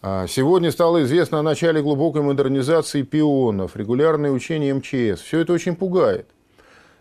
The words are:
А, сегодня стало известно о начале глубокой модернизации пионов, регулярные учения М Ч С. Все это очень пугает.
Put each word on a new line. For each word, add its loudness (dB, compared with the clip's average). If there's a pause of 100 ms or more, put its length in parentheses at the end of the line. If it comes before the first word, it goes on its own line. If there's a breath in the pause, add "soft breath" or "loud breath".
А, -4
сегодня 2
стало 2
известно 0
о -2
начале 0
глубокой 0
модернизации 0
пионов, 0
регулярные 0
учения -2
М -2
Ч -2
С. -16
Все -4
это -2
очень -2
пугает. 0 (720 soft breath)